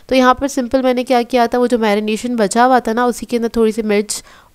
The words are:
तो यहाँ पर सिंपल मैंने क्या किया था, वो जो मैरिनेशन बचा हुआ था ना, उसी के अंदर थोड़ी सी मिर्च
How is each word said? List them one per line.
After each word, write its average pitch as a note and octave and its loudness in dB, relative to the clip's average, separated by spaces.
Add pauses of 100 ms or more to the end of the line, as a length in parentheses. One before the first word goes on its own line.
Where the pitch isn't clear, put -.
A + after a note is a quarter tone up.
तो B3+ 0
यहाँ B3+ 4
पर C#4 -4
सिंपल C4 -2
मैंने B3+ 0
क्या B3 0
किया A#3+ 0
था, B3 -2
वो B3 2
जो A#3+ 0
मैरिनेशन G#3+ -2
बचा A3 2
हुआ B3+ 4
था A#3 -4
ना, B3 0
उसी A#3+ -4
के A#3 -4
अंदर A3+ -2
थोड़ी A3+ 2
सी A3 -6
मिर्च G#3 -2 (320)